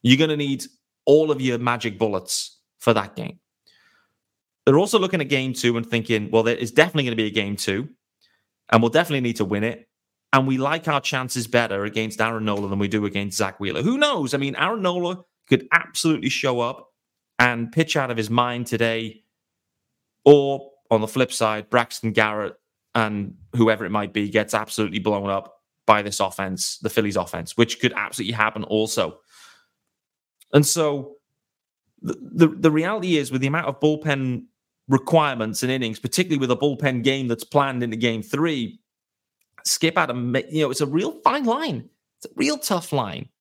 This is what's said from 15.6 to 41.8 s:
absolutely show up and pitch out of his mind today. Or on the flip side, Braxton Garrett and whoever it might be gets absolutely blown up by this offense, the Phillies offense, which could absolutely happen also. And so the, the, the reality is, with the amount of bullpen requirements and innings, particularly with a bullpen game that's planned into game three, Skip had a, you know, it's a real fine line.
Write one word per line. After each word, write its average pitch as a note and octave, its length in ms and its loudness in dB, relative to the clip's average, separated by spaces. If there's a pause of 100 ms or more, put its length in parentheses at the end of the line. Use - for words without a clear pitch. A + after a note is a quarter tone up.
absolutely - 560 0
show B2 320 -2
up B2 320 -8 (460)
and A#2 340 2
pitch D#3+ 240 0
out C3 160 -2
of A2+ 40 -4
his G#2+ 140 -2
mind A#2+ 380 0
today. A2+ 560 -2 (1000)
Or C#3 460 8 (180)
on A2 120 4
the G#2+ 80 -4
flip B2+ 240 0
side, G#2+ 360 -2
Braxton A#2 440 0
Garrett G#2+ 420 0 (400)
and G#2 400 -2 (220)
whoever A2 280 4
it F2 60 -6
might G#2 220 -4
be G#2 160 -2
gets G#2+ 260 0
absolutely G#2+ 460 -2
blown G2+ 300 -2
up G2 280 -6 (260)
by G#2 180 6
this G2+ 180 -6
offense, F#2+ 580 -4
the A2 120 -4
Phillies G#2 260 -2
offense, E2+ 400 -6
which A#2 240 0
could B2 140 0
absolutely G#2 400 -6
happen G#2+ 280 0
also. G#2+ 560 -2 (1400)
And D3 120 6
so D3 500 -2 (840)
the, - 180 -6
the, E3+ 280 4
the D#3+ 220 2
reality F3+ 460 0
is, B2+ 160 -2
with C3 80 -2
the C3+ 60 0
amount D3 220 -2
of C3+ 120 -6
bullpen D3 640 0 (420)
requirements C3 760 0
and B2+ 100 0
innings, A#2+ 260 -4
particularly E3 400 -2
with B2+ 120 0
a B2 60 4
bullpen C#3 460 0
game C3+ 240 0
that's A#2 160 -2
planned C#3 400 0
into A2+ 140 -4
game A2+ 260 -2
three, C3+ 560 -4 (880)
Skip E3 320 0
had D#3+ 140 0
a, B2 400 -2
you D#3 120 0
know, C3+ 80 2
it's C#3 120 -2
a C#3+ 40 0
real E3+ 360 -2
fine C#4 220 0
line. A#3 440 -2 (300)